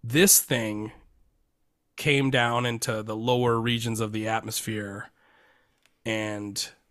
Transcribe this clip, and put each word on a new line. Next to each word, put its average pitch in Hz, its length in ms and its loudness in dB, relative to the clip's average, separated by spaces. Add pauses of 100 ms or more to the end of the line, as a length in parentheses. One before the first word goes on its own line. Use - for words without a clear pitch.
This 147 360 6
thing 110 520 -2 (1040)
came 139 360 2
down 120 340 2
into 113 380 -2
the 110 120 -8
lower 120 440 2
regions 117 400 -2
of 107 140 -2
the 107 140 -4
atmosphere 107 840 -6 (960)
and 104 640 -6 (220)